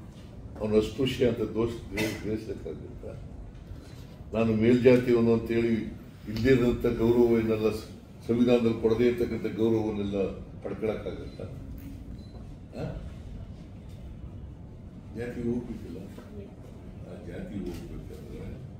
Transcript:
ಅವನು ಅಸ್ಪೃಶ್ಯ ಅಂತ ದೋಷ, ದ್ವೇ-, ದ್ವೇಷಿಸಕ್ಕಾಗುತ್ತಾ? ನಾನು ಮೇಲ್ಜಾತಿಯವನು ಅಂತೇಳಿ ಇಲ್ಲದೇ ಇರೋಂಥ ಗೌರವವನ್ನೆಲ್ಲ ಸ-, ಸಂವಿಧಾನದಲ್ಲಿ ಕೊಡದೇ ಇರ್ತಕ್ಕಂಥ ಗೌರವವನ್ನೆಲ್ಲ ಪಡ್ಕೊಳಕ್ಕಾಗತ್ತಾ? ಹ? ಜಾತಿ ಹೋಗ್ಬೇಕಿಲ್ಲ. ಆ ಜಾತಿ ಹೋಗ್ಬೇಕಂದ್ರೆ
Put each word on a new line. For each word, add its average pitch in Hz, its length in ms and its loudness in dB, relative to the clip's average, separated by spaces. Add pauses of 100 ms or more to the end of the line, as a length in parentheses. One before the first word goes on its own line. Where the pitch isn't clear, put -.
(600)
ಅವನು 107 160 2
ಅಸ್ಪೃಶ್ಯ 123 520 4
ಅಂತ 113 120 0
ದೋಷ, 110 300 0 (200)
ದ್ವೇ-, 107 320 -2
ದ್ವೇಷಿಸಕ್ಕಾಗುತ್ತಾ? 101 840 -6 (1300)
ನಾನು 113 140 6
ಮೇಲ್ಜಾತಿಯವನು 120 800 8
ಅಂತೇಳಿ 113 680 2 (280)
ಇಲ್ಲದೇ 113 220 4
ಇರೋಂಥ 120 360 6
ಗೌರವವನ್ನೆಲ್ಲ 117 840 6
ಸ-, - 580 -8
ಸಂವಿಧಾನದಲ್ಲಿ 117 540 4
ಕೊಡದೇ 113 260 6
ಇರ್ತಕ್ಕಂಥ 110 480 0
ಗೌರವವನ್ನೆಲ್ಲ 101 720 2 (360)
ಪಡ್ಕೊಳಕ್ಕಾಗತ್ತಾ? - 840 -6 (1400)
ಹ? 151 40 -4 (2250)
ಜಾತಿ 120 300 -4
ಹೋಗ್ಬೇಕಿಲ್ಲ. 113 500 -4 (1120)
ಆ 90 180 -12
ಜಾತಿ 95 320 -8
ಹೋಗ್ಬೇಕಂದ್ರೆ - 1200 -10